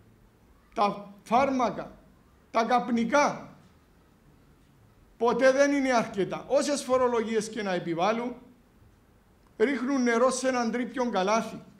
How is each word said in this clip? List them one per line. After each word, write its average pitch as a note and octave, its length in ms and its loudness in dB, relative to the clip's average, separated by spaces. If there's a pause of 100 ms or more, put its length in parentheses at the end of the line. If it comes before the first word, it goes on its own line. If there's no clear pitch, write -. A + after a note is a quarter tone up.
(720)
τα G3+ 400 -2 (100)
φάρμακα, B3+ 680 0 (600)
τα A3 120 2
καπνικά. A#3+ 920 0 (1600)
Ποτέ A#3+ 340 4
δεν C#4 200 4
είναι C4+ 220 0
αρκετά. G3 540 -2
Όσες C4+ 360 0
φορολογίες A#3 680 0
και A3+ 140 -8
να G3 100 -2
επιβάλλουν, F#3 640 -2 (1200)
ρίχνουν B3+ 460 0
νερό A#3+ 280 2
σε B3+ 160 -2
έναν B3 240 0
τρίπιον B3 400 -4
καλάθι. G#3 500 -2 (180)